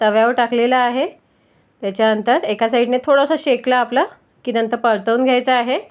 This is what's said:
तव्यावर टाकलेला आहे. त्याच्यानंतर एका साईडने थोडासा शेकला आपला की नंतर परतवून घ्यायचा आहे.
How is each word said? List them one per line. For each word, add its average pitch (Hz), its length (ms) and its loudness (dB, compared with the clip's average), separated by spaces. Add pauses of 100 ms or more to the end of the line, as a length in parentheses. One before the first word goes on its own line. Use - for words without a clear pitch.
तव्यावर 220 320 2
टाकलेला 240 440 0
आहे. 247 300 0 (760)
त्याच्यानंतर 220 600 0
एका 233 260 -2
साईडने 240 360 0
थोडासा 277 340 2
शेकला 254 380 0
आपला 247 280 0 (400)
की 247 60 -4
नंतर 226 260 -2
परतवून 226 460 0
घ्यायचा 254 320 2
आहे. 247 240 -2 (120)